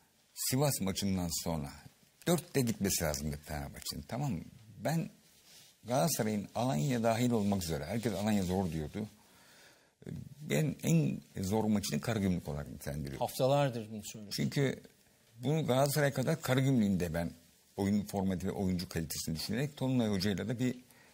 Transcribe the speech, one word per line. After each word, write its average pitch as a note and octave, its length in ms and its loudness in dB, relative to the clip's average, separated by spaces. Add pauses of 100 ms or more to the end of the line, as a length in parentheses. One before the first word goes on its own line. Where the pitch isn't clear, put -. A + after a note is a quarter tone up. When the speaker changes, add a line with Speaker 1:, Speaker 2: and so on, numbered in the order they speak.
(340)
Speaker 1:
Sivas C3+ 460 0
maçından F#2+ 500 0 (140)
sonra D#2 260 -2 (560)
dörtte D#3+ 340 2
gitmesi G2 440 0
lazımdı D2+ 400 -2
Fenerbahçe'nin, - 580 -8
tamam C3 300 -4
mı? D#2+ 100 -4 (420)
Ben E3 260 -2 (760)
Galatasaray'ın A2 680 0
Alanya C3 480 0
dahil A#2 280 4
olmak G2+ 320 2
üzere, D#2 240 -2
herkes A2 280 -2
Alanya G#2 280 2
zor F2+ 300 2
diyordu. D#2+ 360 -4 (1300)
Ben D3 420 0
en D3+ 380 2 (220)
zor G#2+ 220 2
maçını G#2 360 0
Karagümrük G2 480 0
olarak D2 200 -6
nitelendiriyorum. C#2 580 -8
Speaker 2:
Haftalardır C3 640 0
bunu G#2+ 140 -8
söylüyorum. G#2+ 320 -12
Speaker 1:
Çünkü C#3+ 460 0 (560)
bunu C#3+ 280 0
Galatasaray C#3 460 4
kadar C3+ 300 0
Karagümrük'ün B2+ 580 4
de E2+ 140 0
ben E2+ 160 0 (460)
oyun G2+ 300 2
formatı F#2+ 400 -2
ve F#2+ 40 -2
oyuncu F#2 380 -2
kalitesini - 480 -4
düşünerek A#2+ 400 -4
Tolunay B2+ 320 2
Hoca'yla G2 400 0
da A#2+ 100 -4
bir B2+ 180 0 (380)